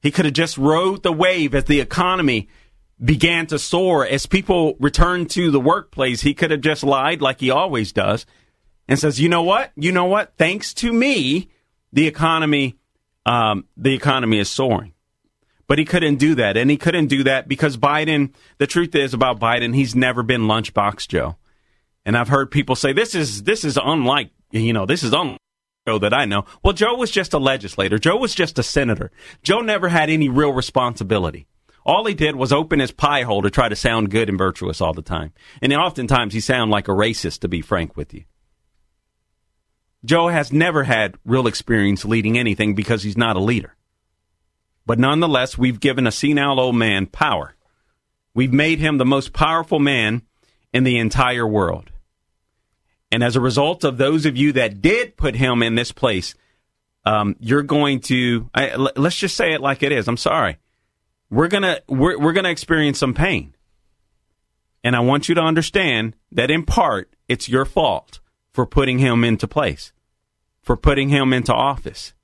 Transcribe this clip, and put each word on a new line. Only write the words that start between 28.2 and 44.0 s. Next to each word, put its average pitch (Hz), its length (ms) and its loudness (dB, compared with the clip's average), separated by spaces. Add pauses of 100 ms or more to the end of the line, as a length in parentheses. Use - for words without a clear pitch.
just 165 240 -2
a 123 40 -2
senator. 117 480 -2 (320)
Joe 208 180 0
never 208 280 -2
had 160 220 2
any 156 180 2
real 139 240 2
responsibility. 113 960 -2 (380)
All 190 200 2
he 208 100 -2
did 151 220 0
was 127 160 0
open 156 260 0
his 131 140 0
pie 143 300 0
hole 104 200 -2
to 101 80 2
try 123 180 2
to 104 60 -2
sound 113 360 0
good 110 180 0
and 98 100 -2
virtuous 90 420 -2
all 80 120 0
the 80 100 -8
time. 80 300 -8 (280)
And 135 120 2
oftentimes 135 600 0
he 110 80 -2
sounded 117 320 0
like 101 140 0
a 101 60 -2
racist, 104 480 -2
to 95 80 -4
be 87 120 -4
frank 82 360 -4
with 73 180 -12
you. - 80 -18 (1800)
Joe 170 240 2
has 147 240 -2
never 156 320 2
had 110 400 0
real 123 220 2
experience 104 580 0
leading 110 340 2
anything 104 360 0
because 104 280 -2
he's 101 140 -6
not 113 200 0
a 92 40 -2
leader. 107 360 -2 (1120)